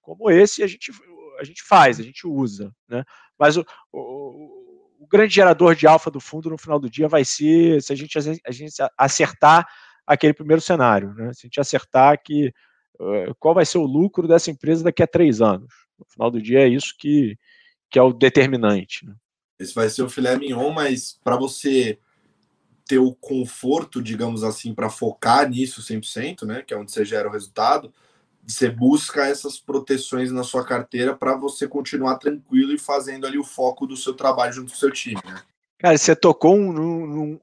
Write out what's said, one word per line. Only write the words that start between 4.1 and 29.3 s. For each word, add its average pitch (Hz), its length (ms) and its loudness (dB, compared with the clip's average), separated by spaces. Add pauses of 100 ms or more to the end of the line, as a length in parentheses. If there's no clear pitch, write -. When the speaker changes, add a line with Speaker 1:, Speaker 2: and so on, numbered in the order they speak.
Speaker 1:
o - 80 -20
grande 208 260 4
gerador 175 400 6
de 156 140 4
alfa 160 240 6
do 135 80 -10
fundo 160 300 -12
no 156 80 -10
final 151 220 -4
do 131 100 -8
dia 143 180 -2
vai 147 160 2
ser 160 580 2
se - 120 -8
a - 20 -10
gente, 151 220 -10
a 151 340 -8
gente 147 220 -16 (240)
acertar 151 680 4 (400)
aquele 151 280 2
primeiro 156 280 0
cenário, 110 520 0
né? 113 200 -12
Se - 120 -20
a - 20 -20
gente - 120 -10
acertar 139 640 2
que, 147 320 -4 (460)
eh, 95 400 -6
qual 165 160 2
vai 175 100 4
ser - 120 -4
o 160 80 0
lucro 165 420 -2
dessa 165 240 2
empresa 160 320 -2
daqui 175 180 0
a 160 60 2
três 147 340 2
anos. 107 320 0 (240)
No - 80 -20
final 117 240 -6
do 117 120 -6
dia 120 180 2
é 135 80 6
isso 131 320 -2
que, 143 380 -2 (520)
que - 80 0
é 127 40 8
o 127 100 6
determinante, 123 920 0
né? 101 100 -20 (420)
Speaker 2:
Esse 95 160 -16
vai 113 160 -2
ser 127 140 -6
o 127 60 -8
filé 127 280 -2
mignon, 135 340 -6
mas 143 520 -6
pra 123 140 -2
você 131 600 -2 (880)
ter 131 140 0
o 127 160 0
conforto, 131 840 -6
digamos 113 420 -8
assim, 110 320 -8
pra 110 140 -6
focar 120 600 -2
nisso 127 320 -8
cem 110 180 -10
por - 80 -14
cento, 135 380 -12
né, 117 160 -10
que - 120 -14
é 104 40 -8
onde 104 140 -16
você 107 140 -4
gera 104 240 -6
o - 20 -16
resultado, 113 640 -4 (520)
você 123 240 -2
busca 135 560 0
essas 139 320 -6